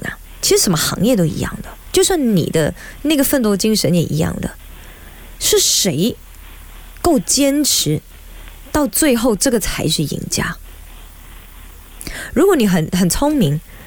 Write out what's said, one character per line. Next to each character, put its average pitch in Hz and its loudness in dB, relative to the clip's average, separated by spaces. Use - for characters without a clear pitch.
啊， - -10
其 392 4
实 392 4
什 208 2
么 156 2
行 - -2
业 254 4
都 180 4
一 - 0
样 - -4
的， - -14
就 370 4
算 294 2
你 - 2
的 156 2
那 302 2
个 277 4
奋 269 2
斗 208 2
精 220 2
神 175 2
也 170 4
一 147 -2
样 170 -2
的， - -4
是 - 2
谁 170 0
够 320 4
坚 285 2
持 - 0
到 294 2
最 277 2
后， 226 2
这 262 0
个 233 4
才 - -2
是 165 0
赢 - -4
家。 - -4
如 320 4
果 403 6
你 233 4
很， 175 4
很 180 2
聪 294 2
明， 156 2